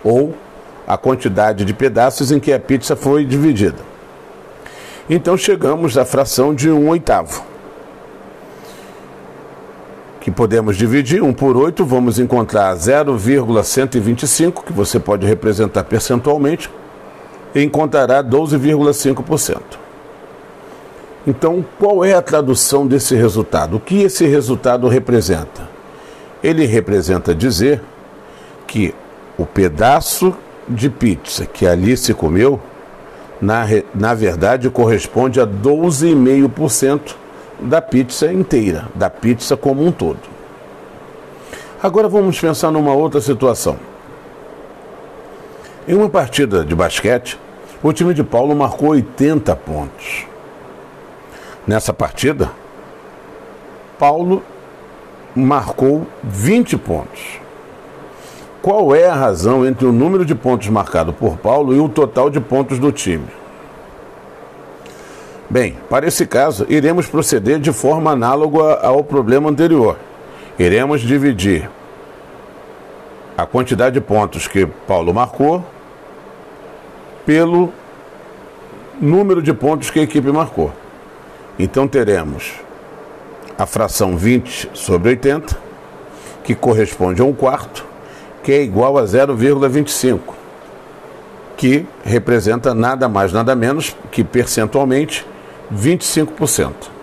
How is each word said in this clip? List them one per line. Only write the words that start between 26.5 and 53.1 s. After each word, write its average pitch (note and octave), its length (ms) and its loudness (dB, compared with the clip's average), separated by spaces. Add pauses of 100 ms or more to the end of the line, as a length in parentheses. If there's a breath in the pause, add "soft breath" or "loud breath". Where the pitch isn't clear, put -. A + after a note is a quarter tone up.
representa F#2+ 680 0
dizer A#2 460 0 (840 loud breath)
que G2+ 300 -4 (420)
o E2+ 80 -4
pedaço B2 880 0 (340)
de B2 220 -2
pizza F#2+ 560 -4
que - 220 -2
Alice G2 460 0
comeu, G2+ 460 2 (800 loud breath)
na A2 240 0
re-, G#2+ 300 0
na G#2+ 200 0
verdade, A2 560 0
corresponde A#2 720 0
a A#2 40 4
doze C#3+ 600 0
e E3 80 4
meio C3+ 320 4
por D3+ 240 -2
cento C#3+ 460 -2 (420 loud breath)
da D#3 220 0
pizza C3+ 500 0
inteira, A2+ 640 0
da F2+ 140 -2
pizza A#2+ 480 -2
como C#3 280 0
um F3 60 4
todo. F2 300 -4 (1600 loud breath)
Agora G3+ 240 2
vamos F#3+ 320 2
pensar D#3+ 320 0
numa D3 220 2
outra D3 260 2
situação. A#2 580 0 (2000 loud breath)
Em E3+ 80 -2
uma G#3 160 4
partida C3 540 0
de D#2 100 -2
basquete, F2+ 640 -2 (460 loud breath)
o D3+ 80 2
time F3 220 0
de D3 100 0
Paulo C3 320 0
marcou C#3+ 360 0
oitenta C#3+ 600 0
pontos. - 720 -10 (1400 loud breath)
Nessa G#2+ 260 -2
partida, - 560 -2 (1500)